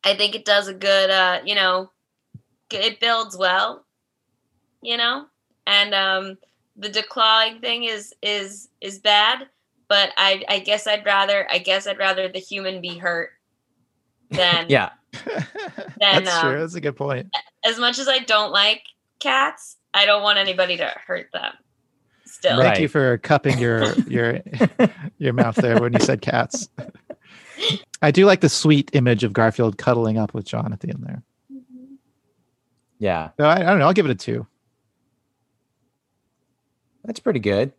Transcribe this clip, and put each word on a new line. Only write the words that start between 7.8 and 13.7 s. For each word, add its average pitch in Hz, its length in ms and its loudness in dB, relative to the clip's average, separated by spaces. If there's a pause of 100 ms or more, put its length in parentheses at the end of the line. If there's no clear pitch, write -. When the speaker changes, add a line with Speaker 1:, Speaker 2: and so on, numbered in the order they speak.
Speaker 1:
is, 214 360 -8
is, 202 480 -8 (120)
is 196 180 -12
bad, 214 480 2 (400)
but 202 300 2
I, 196 300 2
I 202 120 -2
guess 208 280 -2
I'd 208 180 -2
rather, 196 460 2
I 180 60 0
guess 190 300 -2
I'd 190 100 -6
rather 190 320 -2
the 190 100 -10
human 190 420 -8
be 175 160 -12
hurt 170 340 -6 (960)